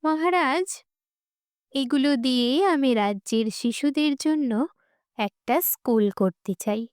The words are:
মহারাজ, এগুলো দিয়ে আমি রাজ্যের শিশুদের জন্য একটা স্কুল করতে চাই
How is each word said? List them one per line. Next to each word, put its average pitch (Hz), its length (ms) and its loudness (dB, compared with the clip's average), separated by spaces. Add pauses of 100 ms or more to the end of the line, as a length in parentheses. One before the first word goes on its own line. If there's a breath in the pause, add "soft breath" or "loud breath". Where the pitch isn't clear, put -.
মহারাজ, 320 640 0 (1040)
এগুলো 277 420 0
দিয়ে 247 320 0 (180)
আমি 285 280 2
রাজ্যের 208 560 0
শিশুদের 285 680 0
জন্য 302 340 0 (680)
একটা 220 420 -4
স্কুল 226 500 0
করতে 190 440 -2
চাই 214 280 -6 (100)